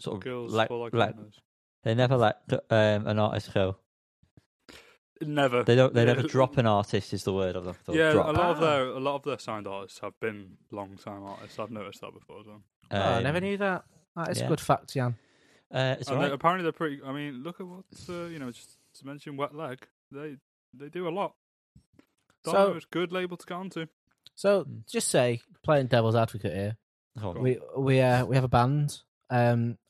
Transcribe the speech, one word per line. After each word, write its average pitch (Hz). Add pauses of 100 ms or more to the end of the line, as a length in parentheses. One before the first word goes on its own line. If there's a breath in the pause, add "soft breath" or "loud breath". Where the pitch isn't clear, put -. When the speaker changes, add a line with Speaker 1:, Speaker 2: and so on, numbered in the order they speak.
Speaker 1:
sort -
of 95
Speaker 2:
Girls 123
Speaker 1:
let, 110
Speaker 2:
fall 120
like 117
Speaker 1:
let, 110
Speaker 2:
dominoes. 107 (460)
Speaker 1:
they 113
never 127
let, 110 (300)
um, 107
an 107
artist 107
go. 95 (1400 loud breath)
Speaker 2:
Never. 143
Speaker 1:
They 117
don't. 131
They 117
Speaker 2:
Yeah. 120
Speaker 1:
never 120
drop 131
an 117
artist 101
is 98
the 98
word 95
I'm 90
looking 90
for. -
Speaker 2:
Yeah, 156
Speaker 1:
Drop. 151
Speaker 2:
a 151
lot 175
of 165
Speaker 3:
Ah. -
Speaker 2:
their, 147
a 120
lot 139
of 139
their 135
signed 107
artists 98
have 101
been 104 (140)
long 98
time 101
artists. 98
I've 110
noticed 104
that 101
before -
as 107
well. 104 (280)
Speaker 3:
Oh, 101
I 113
never 147
Speaker 1:
Um, 180
Speaker 3:
knew 202
that. 190 (320)
That 165
is 120
Speaker 1:
yeah. 123
Speaker 3:
a -
good 147
fact, -
Jan. 123 (560 soft breath)
Speaker 1:
Uh, 131
it's 131
Speaker 2:
And 135
Speaker 1:
all 151
right. 143
Speaker 2:
they, 139
apparently 170
they're 156
pretty. 147
I 135
mean, 143
look 170
at 185
what, 180 (240)
uh, 175
you 165
know, 127
just - (180)
to 135
mention 143
Wet 143
Leg. 139 (240)
They, 143 (380)
they 139
do 175
a -
lot. 180 (1120)
Speaker 3:
So 160
Speaker 2:
Domino's 190
good 170
label 180
to -
get 180
onto. 175 (480)
Speaker 3:
So 196
Speaker 1:
Hmm. 117 (100)
Speaker 3:
just 233
say, 123 (220)
playing 143
devil's 113
advocate 110
here, 101 (440)
Speaker 1:
Hold 92
on. 127
Speaker 3:
we, 127 (180)
we, 135
uh, 127
we 123
have 131
a 127
band, 135 (300)
um, 120 (120)